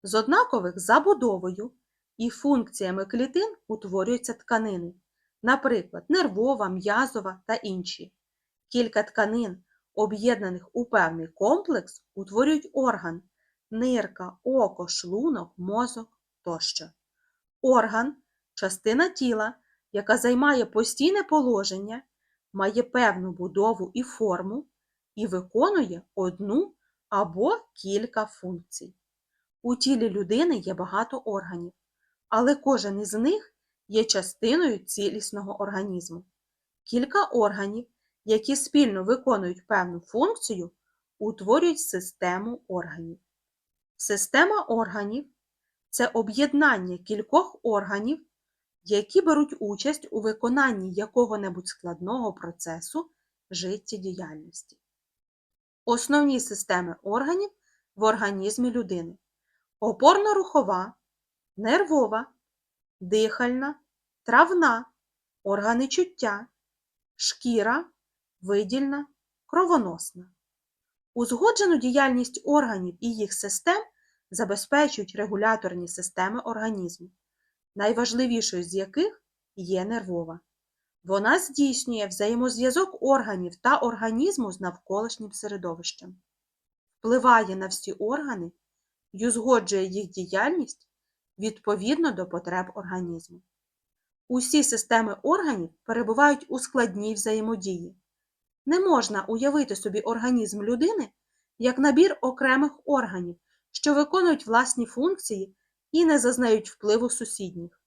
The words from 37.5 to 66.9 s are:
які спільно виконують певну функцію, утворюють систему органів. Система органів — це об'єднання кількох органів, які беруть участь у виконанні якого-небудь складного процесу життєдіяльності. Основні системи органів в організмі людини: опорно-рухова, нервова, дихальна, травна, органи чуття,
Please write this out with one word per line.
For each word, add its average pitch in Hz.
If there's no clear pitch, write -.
які 220
спільно 226
виконують 202
певну 180
функцію, 220
утворюють 240
систему 185
органів. 165
Система 302
органів — 220
це -
об'єднання 226
кількох 214
органів, 208
які 208
беруть 302
участь 214
у 220
виконанні 220
якого-небудь 202
складного 190
процесу 170
життєдіяльності. 180
Основні 269
системи 180
органів 302
в 196
організмі 214
людини: 180
опорно-рухова, 277
нервова, 247
дихальна, 240
травна, 285
органи 220
чуття, 247